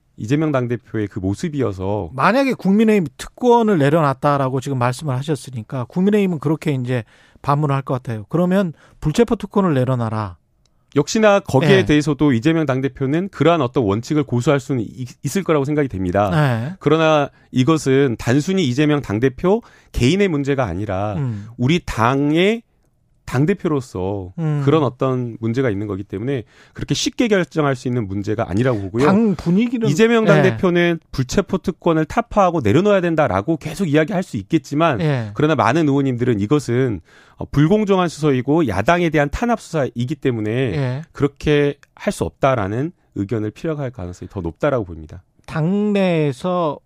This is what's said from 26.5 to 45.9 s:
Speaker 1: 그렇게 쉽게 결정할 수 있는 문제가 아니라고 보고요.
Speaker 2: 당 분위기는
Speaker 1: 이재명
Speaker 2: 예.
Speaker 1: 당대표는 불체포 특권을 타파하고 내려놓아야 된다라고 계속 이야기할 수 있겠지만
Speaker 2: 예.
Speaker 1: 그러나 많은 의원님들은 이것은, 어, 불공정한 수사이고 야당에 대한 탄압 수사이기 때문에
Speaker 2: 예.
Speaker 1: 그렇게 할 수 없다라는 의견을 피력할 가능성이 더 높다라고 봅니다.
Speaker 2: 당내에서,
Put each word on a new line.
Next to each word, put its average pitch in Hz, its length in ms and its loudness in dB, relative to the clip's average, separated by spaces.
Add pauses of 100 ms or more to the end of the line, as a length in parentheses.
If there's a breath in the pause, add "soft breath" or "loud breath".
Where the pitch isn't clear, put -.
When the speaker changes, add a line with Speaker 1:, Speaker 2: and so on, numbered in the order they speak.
Speaker 1:
그렇게 - 220 -4
쉽게 - 340 -2
결정할 156 480 0
수 - 100 -8
있는 123 220 -2
문제가 104 420 -4
아니라고 113 300 0
보고요. 104 260 0
Speaker 2:
당 196 300 2
분위기는 226 520 0
Speaker 1:
이재명 220 360 4
Speaker 2:
예. - 20 0
Speaker 1:
당대표는 165 720 2 (140)
불체포 180 460 -2
특권을 160 480 -2
타파하고 185 540 0
내려놓아야 180 400 4
된다라고 156 560 0
계속 160 320 -6
이야기할 160 360 2
수 - 120 -8
있겠지만 143 640 0
Speaker 2:
예. 127 340 -2
Speaker 1:
그러나 151 200 2
많은 135 340 4
의원님들은 127 520 2
이것은, 123 600 0 (360 soft breath)
어, - 80 -10
불공정한 185 640 2
수사이고 143 580 0
야당에 151 440 2
대한 143 200 2
탄압 240 300 -2
수사이기 131 560 -4
때문에 113 340 -2
Speaker 2:
예. 127 520 -2 (100)
Speaker 1:
그렇게 143 640 0 (160)
할 - 160 -4
수 - 140 -4
없다라는 120 680 -2 (240)
의견을 107 380 -4
피력할 147 400 -6
가능성이 90 360 -12
더 101 120 -10
높다라고 113 440 -2
봅니다. 80 380 -16 (240)
Speaker 2:
당내에서, 180 1400 -2